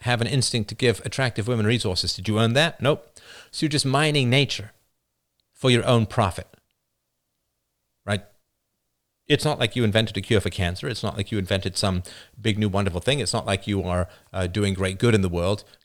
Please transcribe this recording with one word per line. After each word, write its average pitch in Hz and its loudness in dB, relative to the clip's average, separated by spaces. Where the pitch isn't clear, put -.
have 123 0
an 117 2
instinct 123 0
to 113 -12
give 120 2
attractive 113 -2
women 113 0
resources. 104 0
Did 98 -6
you 107 2
earn 117 4
that?" 160 2
"Nope." - -2
So - -4
you're 147 0
just 143 -2
mining 139 2
nature 123 0
for 131 2
your 117 4
own 117 4
profit, - -2
right? 101 -4
It's 147 2
not 151 0
like 123 0
you 123 2
invented 110 0
a 104 -2
cure 107 2
for 92 -2
cancer. 92 -2
It's 117 -6
not 98 -6
like 98 -6
you 107 -2
invented 92 -2
some 92 0
big 107 -2
new 107 2
wonderful 95 -2
thing. 139 0
It's 98 -4
not 110 -4
like 98 -2
you 101 -2
are, 90 -2
uh, 92 -2
doing 98 0
great 95 -2
good 120 4
in 101 4
the 92 2
world. 87 -2